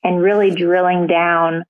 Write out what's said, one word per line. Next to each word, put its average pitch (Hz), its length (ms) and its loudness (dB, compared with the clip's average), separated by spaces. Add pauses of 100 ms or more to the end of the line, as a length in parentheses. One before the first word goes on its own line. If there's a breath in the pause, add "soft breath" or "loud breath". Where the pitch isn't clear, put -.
and 180 200 -2
really 202 280 2
drilling 180 560 0
down 170 640 0